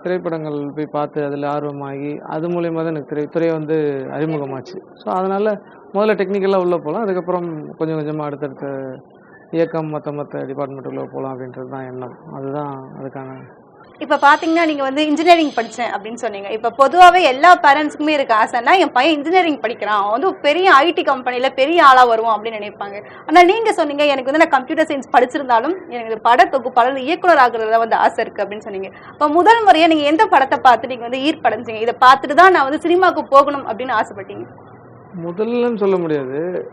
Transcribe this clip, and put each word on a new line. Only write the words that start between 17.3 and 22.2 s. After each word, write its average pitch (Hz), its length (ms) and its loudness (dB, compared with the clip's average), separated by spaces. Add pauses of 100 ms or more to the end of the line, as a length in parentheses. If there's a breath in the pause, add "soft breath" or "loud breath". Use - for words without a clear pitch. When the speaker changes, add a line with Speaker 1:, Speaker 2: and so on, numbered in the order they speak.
Speaker 2:
எல்லா 285 180 4 (140)
பேரண்ட்ஸ்க்குமே 294 540 2
இருக்க 269 240 0
ஆசைன்னா, 240 320 0 (100)
என் - 140 -2
பையன் 302 200 2
இன்ஜினியரிங் 320 460 0
படிக்கிறான், 214 380 -4
அவன் 208 140 -2
வந்து 359 140 0 (160)
பெரிய 339 220 2 (160)
ஐ 349 140 0
டி 349 120 -4
கம்பெனில 254 480 -2
பெரிய 311 300 2
ஆளா 254 240 8
வருவான் 226 240 0